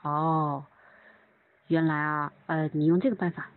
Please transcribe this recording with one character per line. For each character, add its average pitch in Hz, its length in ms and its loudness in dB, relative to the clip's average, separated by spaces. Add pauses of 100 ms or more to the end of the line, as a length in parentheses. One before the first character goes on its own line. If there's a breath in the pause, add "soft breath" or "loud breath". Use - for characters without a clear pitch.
“哦， 151 640 -2 (1040 soft breath)
原 160 180 4
来 156 80 2
啊， 151 380 -2 (140)
呃， 156 260 0
你 151 140 0
用 175 140 4
这 269 80 2
个 214 80 0
办 175 140 -2
法， - 260 -10